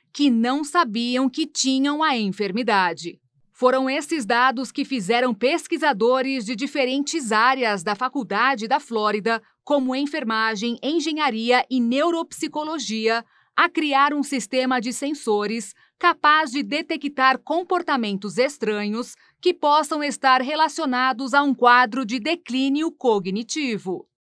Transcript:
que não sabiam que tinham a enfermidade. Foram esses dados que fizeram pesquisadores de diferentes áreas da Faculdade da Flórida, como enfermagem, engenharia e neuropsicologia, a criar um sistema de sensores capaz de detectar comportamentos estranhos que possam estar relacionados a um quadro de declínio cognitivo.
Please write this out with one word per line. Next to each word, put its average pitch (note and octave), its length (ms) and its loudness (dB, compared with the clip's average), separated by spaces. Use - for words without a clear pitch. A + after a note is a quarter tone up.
que C#4+ 160 4
não B3 340 2
sabiam B3 640 0
que D4+ 200 -4
tinham C#4+ 560 0
a D4 120 2
enfermidade. F#3+ 1040 -2
Foram C4 380 2
esses D4 340 -2
dados A#3+ 480 2
que C#4+ 140 -4
fizeram A#3+ 480 0
pesquisadores C4 1120 0
de A#3+ 100 -6
diferentes C#4 760 -2
áreas A3+ 500 2
da G#3 140 -4
Faculdade A#3 720 -2
da C#4 120 2
Flórida, G#3+ 640 -2
como C4 320 0
enfermagem, A#3 880 -2
engenharia C4+ 880 0
e C4 80 0
neuropsicologia, C4+ 1500 -2
a E4 120 4
criar C#4+ 460 2
um D4 80 -2
sistema B3+ 580 -2
de A#3 140 -4
sensores A3 800 -4
capaz D#4 540 2
de C#4 100 -2
detectar C#4 800 0
comportamentos B3+ 1000 -2
estranhos A3 760 -2
que F4 140 2
possam D4+ 500 0
estar C4 380 2
relacionados C4 920 -2
a C#4+ 80 6
um C#4 120 2
quadro A#3+ 520 4
de A#3 140 -4
declínio D4 720 -2
cognitivo. G#3 1160 -2